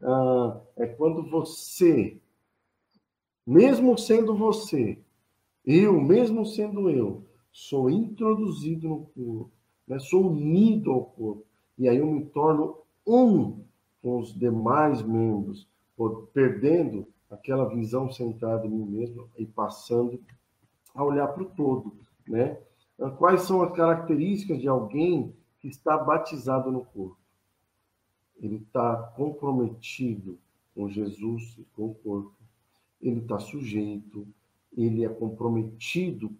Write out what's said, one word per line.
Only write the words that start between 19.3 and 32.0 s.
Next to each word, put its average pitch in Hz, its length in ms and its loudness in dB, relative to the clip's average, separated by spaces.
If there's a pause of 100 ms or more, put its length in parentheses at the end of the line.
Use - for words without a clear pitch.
e 110 80 -8
passando 120 760 -4 (720)
a 139 100 -6
olhar 143 260 0
pro 180 160 -8
todo, 131 480 -4 (340)
né? 117 300 -2 (360)
Então, 135 220 -8
quais 180 260 4
são 185 200 0
as 170 140 -2
características 165 840 0
de 127 80 -4
alguém 135 680 -2 (260)
que - 80 -12
está 151 300 -2
batizado 131 760 -2
no 127 140 -6
corpo? 95 320 -14 (1200)
Ele 107 320 -10
tá 117 240 0 (200)
comprometido 123 1200 -4 (380)
com 101 120 -6
Jesus 107 720 -8
e - 60 -20 (120)
com 107 120 -8
o 110 80 -10
corpo. 101 380 -8 (680)